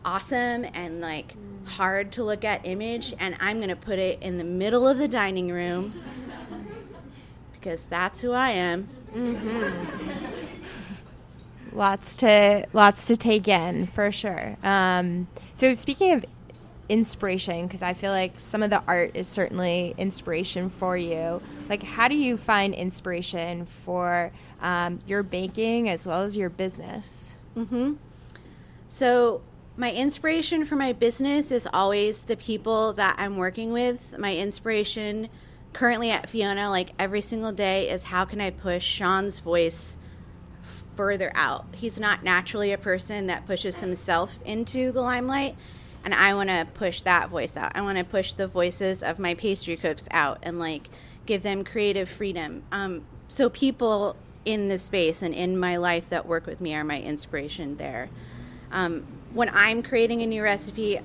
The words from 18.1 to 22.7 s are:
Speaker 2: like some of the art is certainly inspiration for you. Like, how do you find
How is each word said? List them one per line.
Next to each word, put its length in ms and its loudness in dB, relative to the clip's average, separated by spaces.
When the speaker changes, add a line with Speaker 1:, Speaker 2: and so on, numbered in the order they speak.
Speaker 2:
like 300 0
some 200 -2
of 80 2
the 180 2
art 280 4
is 120 -2
certainly 680 0
inspiration 720 -2
for 260 -2
you. 460 -2
Like, 120 -2
how 260 2
do 80 4
you 220 2
find 380 2